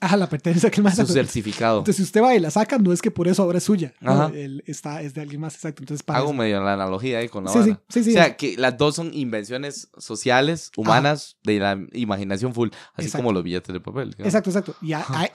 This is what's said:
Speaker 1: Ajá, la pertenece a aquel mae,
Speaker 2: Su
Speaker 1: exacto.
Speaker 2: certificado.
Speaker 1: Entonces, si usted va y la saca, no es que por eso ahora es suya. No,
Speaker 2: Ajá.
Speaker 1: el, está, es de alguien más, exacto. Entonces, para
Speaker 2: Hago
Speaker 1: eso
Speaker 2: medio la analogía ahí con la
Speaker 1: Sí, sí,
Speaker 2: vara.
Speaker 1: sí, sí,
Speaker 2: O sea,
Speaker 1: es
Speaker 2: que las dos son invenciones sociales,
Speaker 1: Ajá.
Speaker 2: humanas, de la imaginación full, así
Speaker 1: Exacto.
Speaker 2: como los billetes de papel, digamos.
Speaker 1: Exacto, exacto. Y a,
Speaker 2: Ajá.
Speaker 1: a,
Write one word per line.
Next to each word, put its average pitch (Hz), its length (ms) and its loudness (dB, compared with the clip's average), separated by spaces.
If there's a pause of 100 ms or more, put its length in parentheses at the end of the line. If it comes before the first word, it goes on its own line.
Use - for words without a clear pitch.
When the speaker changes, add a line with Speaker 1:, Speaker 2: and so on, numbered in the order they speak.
Speaker 1:
Ajá, 185 160 2
la 185 100 0
pertenece 165 380 0
a 202 40 4
aquel 208 140 2
mae, 202 120 4
Speaker 2:
Su 233 60 2
Speaker 1:
exacto. 180 120 2
Speaker 2:
certificado. 113 640 0
Speaker 1:
Entonces, 175 200 0
si 196 40 -2
usted 214 220 2
va 254 120 6
y 214 40 6
la 160 100 0
saca, 220 300 0
no 185 120 6
es 175 80 2
que 220 120 0
por 170 160 -2
eso 190 160 2
ahora 175 160 2
es 170 40 -2
suya. 170 380 0
No, 123 100 -2
Speaker 2:
Ajá. 147 220 4
Speaker 1:
el, 143 320 -10
está, 156 380 -10
es 143 100 -10
de 151 80 -8
alguien 143 180 -12
más, 156 140 -8
exacto. 151 300 -10
Entonces, 143 180 -8
para 147 160 -2
Speaker 2:
Hago 139 120 2
Speaker 1:
eso 139 80 -2
Speaker 2:
medio 107 260 2
la 101 100 2
analogía 98 460 -2
ahí 117 100 -4
con 101 160 -10
la 92 60 -2
Speaker 1:
Sí, 226 120 6
sí, 214 60 6
Speaker 2:
vara. 196 200 -2
Speaker 1:
sí, 240 140 2
sí, 214 60 4
Speaker 2:
O 233 40 4
sea, 175 120 8
Speaker 1:
es 127 120 -2
Speaker 2:
que 113 200 -4
las 127 180 2
dos 147 200 2
son 165 180 -8
invenciones 127 840 -8
sociales, 131 720 0
Speaker 1:
Ajá. 107 80 -6
Speaker 2:
humanas, 135 640 0
de 107 160 2
la 98 200 0 (140)
imaginación 101 600 -4
full, 117 140 0 (260)
así - 100 -6
Speaker 1:
Exacto. - 180 -6
Speaker 2:
como 120 80 2
los 90 120 0
billetes 90 280 -6
de 90 80 -8
papel, 107 300 -10
digamos. 98 160 -14
Speaker 1:
Exacto, 202 240 2
exacto. 185 320 -4
Y 156 120 -6
a, 151 80 -4
Speaker 2:
Ajá. 139 200 -4
Speaker 1:
a, 180 140 0